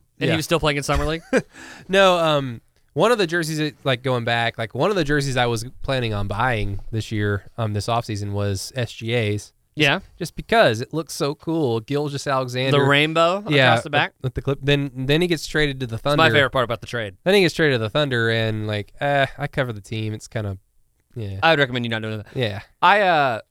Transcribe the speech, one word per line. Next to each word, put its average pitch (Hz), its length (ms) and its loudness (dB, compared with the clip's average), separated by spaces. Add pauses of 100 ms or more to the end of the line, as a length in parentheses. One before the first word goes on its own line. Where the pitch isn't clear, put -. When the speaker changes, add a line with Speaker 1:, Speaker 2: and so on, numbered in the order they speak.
(180)
Speaker 1:
Yeah. 160 140 0
Speaker 2:
he 165 40 2
was 156 80 -2
still 160 160 0
playing 147 160 0
in 143 60 -4
Summer 147 240 0
League. 160 160 -4 (100)
Speaker 1:
<laughs> - 560 -4
No, 185 300 6
um, 143 420 0 (320)
one 202 200 4
of 233 60 0
the 190 80 2
jerseys, 160 320 -2
that, 151 160 -2 (100)
like, 127 180 0
going 127 220 -2
back, 117 340 0
like, 113 160 -6
one 147 160 0
of 208 60 0
the 170 80 0
jerseys 139 320 0
I 123 100 4
was 117 180 -2 (180)
planning 123 300 -2
on 101 160 -2
buying 104 520 -2 (100)
this 110 200 -6
year, 104 360 -2 (100)
um, 107 160 -2
this 104 140 -4
offseason 107 460 -4
was 101 420 -4
S 120 180 -6
G 110 220 -8
A's. 107 380 -2 (240)
Just, 147 120 2
Speaker 2:
Yeah. 143 120 0 (180)
Speaker 1:
just - 180 -10
because 160 440 2
it - 120 -10
looks 160 220 -8
so 151 220 -2
cool. 147 440 -2
Gilgeous-Alexander. 135 1000 -2
Speaker 2:
The 139 60 4
rainbow 160 640 4
Speaker 1:
Yeah, 135 240 6
Speaker 2:
across 117 120 2
the 156 60 -10
back. 147 280 0
Speaker 1:
with, - 60 -10
with 127 100 -4
the 127 80 -6
clip. 135 200 -2
Then, 139 320 0
then 135 280 2
he 180 60 0
gets 165 180 -2
traded 147 340 0
to 131 60 -6
the 113 100 -8
Thunder. 143 180 0 (100)
Speaker 2:
It's 160 60 6
my 151 60 4
favorite 135 140 4
part 131 140 0
about 113 160 -4
the - 80 -18
trade. 107 360 -8
Speaker 1:
Then 185 100 2
he 208 80 6
gets 160 120 2
traded 147 220 2
to - 20 2
the 110 120 -2
Thunder, 127 400 0
and, 110 360 -2
like, 104 340 -6
eh, 143 260 2 (120)
I 143 80 -6
cover 127 260 -4
the 104 80 -10
team. 110 320 -6
It's 107 160 -10
kinda, 101 300 -6 (560)
yeah. 101 280 -10
Speaker 2:
I 165 80 4
would 151 100 4
recommend 123 240 0
you 117 60 -2
not 110 120 -4
doing 110 160 -6
that. 104 160 -12
Speaker 1:
Yeah. 110 260 -4 (220)
Speaker 2:
I, 190 200 6
uh, 143 380 2 (100)